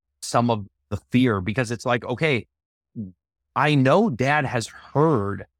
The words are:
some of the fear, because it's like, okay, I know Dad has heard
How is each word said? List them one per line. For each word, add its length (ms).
some 280
of 160
the 80
fear, 300
because 280
it's 160
like, 200
okay, 420
I 200
know 340
Dad 360
has 220
heard 800